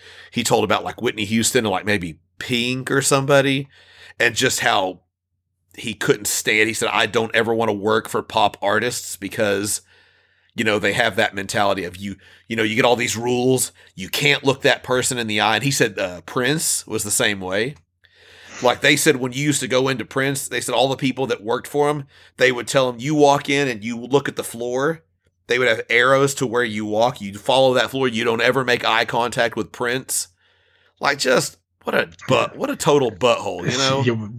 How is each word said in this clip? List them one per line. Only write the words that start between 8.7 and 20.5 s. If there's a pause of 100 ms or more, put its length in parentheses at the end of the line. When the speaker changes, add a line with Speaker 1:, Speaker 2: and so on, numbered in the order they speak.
Speaker 1:
because, (760)
you
know,
they
have
that
mentality
of
you, (300)
you
know,
you
get
all
these
rules, (220)
you
can't
look
that
person
in
the
eye."
And
he
said,
uh,
Prince
was
the
same
way. (880)
Like,
they
said
when
you
used
to
go
into
Prince,
they